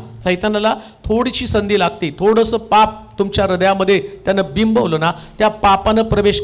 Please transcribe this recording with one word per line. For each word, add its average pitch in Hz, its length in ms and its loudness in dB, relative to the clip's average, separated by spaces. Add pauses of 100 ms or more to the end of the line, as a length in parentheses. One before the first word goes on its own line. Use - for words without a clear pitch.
(240)
सैतानाला 208 500 -2 (300)
थोडीशी 240 420 -2
संधी 208 320 0
लागते, 175 400 -2
थोडंसं 220 380 2
पाप 214 640 0
तुमच्या 196 260 -2
हृदयामध्ये 190 800 0
त्यानं 196 180 0 (120)
बिंबवलं 208 460 0
ना, 165 120 0 (260)
त्या 214 100 2
पापानं 214 540 2
प्रवेश 208 420 0